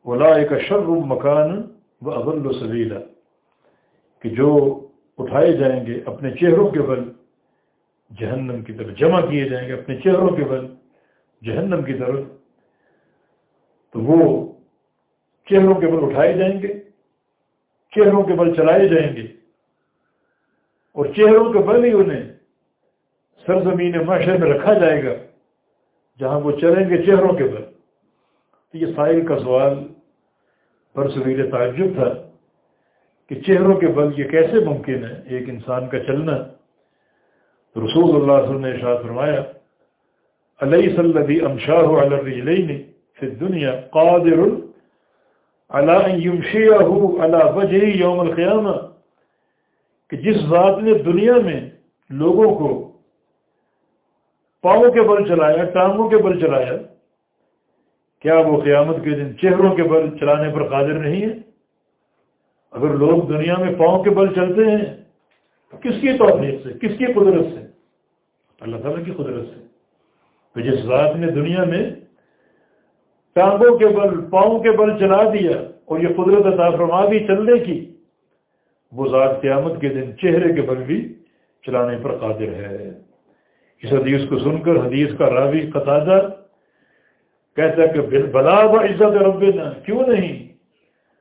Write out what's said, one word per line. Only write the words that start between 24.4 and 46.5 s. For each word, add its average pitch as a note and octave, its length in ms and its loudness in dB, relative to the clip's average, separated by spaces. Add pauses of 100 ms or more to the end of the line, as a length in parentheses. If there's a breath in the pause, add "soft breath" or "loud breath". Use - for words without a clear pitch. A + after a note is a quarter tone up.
رکھا C#3+ 200 2
جائے D#3 320 2
گا B2 100 -4 (1080)
جہاں C#3 200 -4
وہ C#3+ 120 -2
چلیں E3+ 380 2
گے E3+ 120 0
چہروں F#3 300 4
کے C#3 120 -2
بل۔ G#2+ 180 -4 (1120)
تو E3 60 -14
یہ D#3+ 80 -2 (100)
سائل D#3+ 300 0
کا D3 120 -2
سوال C3+ 400 0 (1160)
برصغیر C3+ 560 -4
تعجب B2+ 440 -2
تھا B2 200 -2 (1120)
کہ C#3 120 -12
چہروں F#3+ 340 4
کے E3+ 120 0
بل D3 340 -2
یہ - 40 -4
کیسے E3 400 2
ممکن B2+ 400 -6
ہے - 220 -16
ایک B2+ 220 -10
انسان B2+ 400 -8
کا C3+ 100 -6
چلنا؟ D3 400 -4 (1400)
تو A2 120 -6
رسول E3 180 2
اللہ D#3 80 4
صلی C#3+ 100 2
اللہ C#3 100 2
علیہ C3+ 160 2
وسلم C3+ 180 -6
نے B2+ 60 -6
ارشاد A#2+ 300 -4
فرمایا، B2+ 400 -4 (1200)
"أليس E3+ 340 2
الذي D#3+ 420 0
أمشاه D#3 600 0
على C#3 140 2
الرجلين C#3 680 -4 (300)
في - 140 -10
الدنيا C#3 540 -6
قادر E3 580 4 (1300)
على D3 240 2
أن F#3 300 2
يمشيه G3+ 560 2 (420)